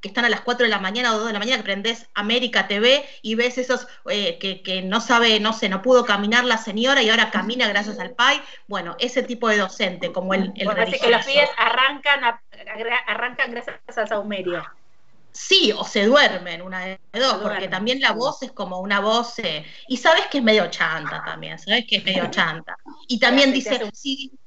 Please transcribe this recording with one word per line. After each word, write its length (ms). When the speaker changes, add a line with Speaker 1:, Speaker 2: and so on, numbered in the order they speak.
Speaker 1:
que 60
están 180
a 40
las 120
cuatro 220
de 80
la 80
mañana 340
o 60
dos 80
de 60
la 60
mañana, 180
que 60
prendés 520
América 520
T 120
V 260
y 140
ves 240
esos, 280
eh, 300
que, 240
que 180
no 200
sabe, 380
no 140
sé, 160
no 140
pudo 200
caminar 420
la 120
señora 460
y 80
ahora 180
camina 380
gracias 320
al 120
pai. 300
Bueno, 300
ese 240
tipo 280
de 80
docente, 540
como 220
el... 220
el 100
Speaker 2:
Vos 100
decís 240
que 100
los 140
Speaker 1:
religioso. 60
Speaker 2:
pibes 280
arrancan 680
a, 180
arrancan 440
gracias 280
al 140
saumerio. 540
Speaker 1:
Sí, 440
o 80
se 220
duermen, 560
una 200
de 180
dos, 200
Speaker 2:
Se 60
Speaker 1:
porque 60
Speaker 2:
duermen, 280
Speaker 1:
también 300
la 80
Speaker 2:
sí. 60
Speaker 1:
voz 280
es 80
como 300
una 180
voz, 400
eh, 260
y 100
sabes 300
que 100
es 60
medio 240
chanta 580
también, 320
sabes 320
que 60
es 100
medio 240
Speaker 2:
<laughs> 0
Speaker 1:
chanta. 480
Y 100
también 340
Speaker 2:
Te 60
hace 120
Speaker 1:
dice, 160
Speaker 2:
un 100
Speaker 1:
sí 360